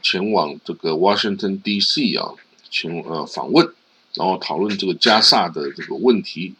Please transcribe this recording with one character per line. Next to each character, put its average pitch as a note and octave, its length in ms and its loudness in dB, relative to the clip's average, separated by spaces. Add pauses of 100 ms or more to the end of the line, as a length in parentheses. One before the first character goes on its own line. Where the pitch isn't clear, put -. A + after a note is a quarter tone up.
前 G2+ 300 0
往 D#2 320 0
这 E2 80 -8
个 D#2+ 180 -4
Washington G2 680 0
D G2+ 180 -2
C A#2 380 0
啊， - 160 -6 (360)
前-， E2 380 -6
呃， D#2+ 180 -6
访 C2+ 280 -8
问， E3 120 8 (500)
然 F2+ 120 -2
后 F#2 100 0
讨 D#2+ 200 -4
论 G2+ 200 -2
这 G2+ 80 -2
个 F2+ 80 0
加 A2 280 4
萨 G#2+ 260 4
的 D2+ 240 -6
这 - 120 -14
个 - 120 -10
问 A2 260 4
题。 F#2 380 -10